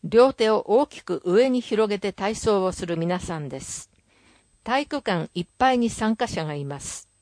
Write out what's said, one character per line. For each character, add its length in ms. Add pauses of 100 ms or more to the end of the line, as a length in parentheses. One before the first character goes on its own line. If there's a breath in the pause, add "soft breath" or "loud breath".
両 280
手 180
を 180
大 200
き 140
く 240
上 240
に 100
広 300
げ 100
て 140
体 220
操 280
を 80
す 140
る 120
皆 220
さ 180
ん 120
で 100
す。 320 (720 soft breath)
体 200
育 180
館 320
い 80
っ 60 (100)
ぱ 160
い 40
に 120
参 260
加 120
者 180
が 100
い 100
ま 140
す。 300 (120)